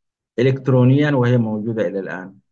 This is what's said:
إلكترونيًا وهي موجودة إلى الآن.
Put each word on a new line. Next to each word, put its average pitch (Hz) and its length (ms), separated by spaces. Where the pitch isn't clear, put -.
إلكترونيًا 131 760
وهي 123 260
موجودة 107 500
إلى 95 120
الآن. 92 340